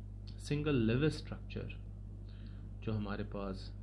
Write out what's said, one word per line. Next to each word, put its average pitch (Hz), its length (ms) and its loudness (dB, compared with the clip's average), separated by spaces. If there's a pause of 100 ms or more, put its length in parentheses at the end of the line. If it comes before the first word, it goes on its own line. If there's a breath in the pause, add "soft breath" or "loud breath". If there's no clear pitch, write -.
(480)
single 147 420 6
Lewis 143 220 8 (100)
structure, - 500 -4 (1080 loud breath)
जो 113 100 0
हमारे 104 320 0
पास 98 480 -2 (100)